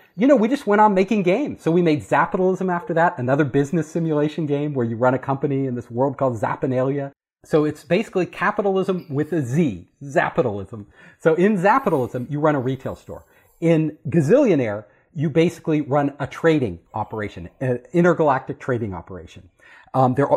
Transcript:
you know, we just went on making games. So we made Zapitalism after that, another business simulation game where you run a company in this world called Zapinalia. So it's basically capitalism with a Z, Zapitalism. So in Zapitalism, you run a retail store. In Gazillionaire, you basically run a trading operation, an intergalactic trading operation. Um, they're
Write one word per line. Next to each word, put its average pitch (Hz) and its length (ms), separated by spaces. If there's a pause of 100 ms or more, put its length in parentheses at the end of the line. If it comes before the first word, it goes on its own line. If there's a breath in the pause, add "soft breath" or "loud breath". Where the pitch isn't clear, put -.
(160 loud breath)
you 220 120
know, 285 80
we 220 120
just 269 200
went 208 140
on 214 120
making 190 300
games. 202 400
So 165 80
we 180 100
made 151 220
Zapitalism 180 680
after 175 220
that, 165 240
another 131 260
business 143 460
simulation 156 560
game 143 300
where 120 100
you 117 120
run 127 180
a 127 40
company 135 460
in 127 80
this 120 160
world 127 280
called 123 220
Zapinalia. 139 720 (320)
So 151 220
it's 151 180
basically 180 440
capitalism 190 840
with 151 240
a 165 80
Z, 123 460 (160)
Zapitalism. 120 840 (340 soft breath)
So 160 140
in 196 240
Zapitalism, 165 720
you 147 100
run 151 160
a 139 40
retail 123 360
store. - 300 (360)
In 160 360 (100)
Gazillionaire, 147 760 (280)
you 160 180
basically 165 500
run 143 380
a 135 80
trading 127 520 (140)
operation, 104 560 (100)
an 127 200 (120)
intergalactic 156 680
trading 113 340
operation. 87 560 (460 soft breath)
Um, 131 180
they're 139 240